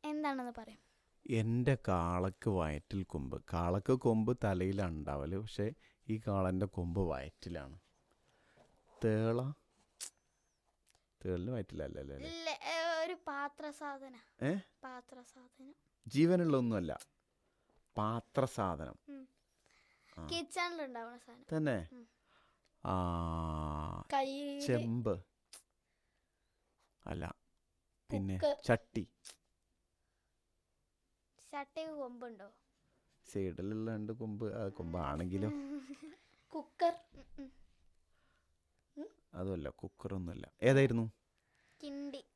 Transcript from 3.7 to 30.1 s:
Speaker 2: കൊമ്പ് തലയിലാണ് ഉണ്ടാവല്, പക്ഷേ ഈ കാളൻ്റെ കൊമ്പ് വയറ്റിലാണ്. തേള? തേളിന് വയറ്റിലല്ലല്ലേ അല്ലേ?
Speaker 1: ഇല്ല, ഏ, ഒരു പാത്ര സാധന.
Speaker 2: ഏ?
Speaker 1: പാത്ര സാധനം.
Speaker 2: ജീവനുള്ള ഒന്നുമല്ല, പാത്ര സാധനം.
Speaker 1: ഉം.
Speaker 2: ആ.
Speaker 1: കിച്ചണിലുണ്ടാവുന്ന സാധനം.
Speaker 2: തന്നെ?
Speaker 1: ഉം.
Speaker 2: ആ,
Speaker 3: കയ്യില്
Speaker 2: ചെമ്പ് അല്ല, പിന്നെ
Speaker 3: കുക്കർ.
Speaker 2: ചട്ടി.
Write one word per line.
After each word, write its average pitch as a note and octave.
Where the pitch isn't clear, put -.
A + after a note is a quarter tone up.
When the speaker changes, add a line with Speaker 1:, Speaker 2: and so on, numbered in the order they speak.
Speaker 2:
കൊമ്പ് A#2+
തലയിലാണ് F#2+
ഉണ്ടാവല്, D2
പക്ഷേ G#2+
ഈ A2
കാളൻ്റെ F#2+
കൊമ്പ് F2
വയറ്റിലാണ്. D2+
തേള? A2+
തേളിന് F2+
വയറ്റിലല്ലല്ലേ D2
അല്ലേ? D3
Speaker 1:
ഇല്ല, E4
ഏ, D#4
ഒരു E4+
പാത്ര C#4+
സാധന. C#4
Speaker 2:
ഏ? D#3+
Speaker 1:
പാത്ര B3+
സാധനം. C4
Speaker 2:
ജീവനുള്ള E3
ഒന്നുമല്ല, G#2+
പാത്ര A2+
സാധനം. E2
Speaker 1:
ഉം. C#4
Speaker 2:
ആ. E2
Speaker 1:
കിച്ചണിലുണ്ടാവുന്ന D#4
സാധനം. -
Speaker 2:
തന്നെ? C#3
Speaker 1:
ഉം. -
Speaker 2:
ആ, D#2+
Speaker 3:
കയ്യില് C#4
Speaker 2:
ചെമ്പ് A#2
അല്ല, E2+
പിന്നെ G2
Speaker 3:
കുക്കർ. C#4+
Speaker 2:
ചട്ടി. -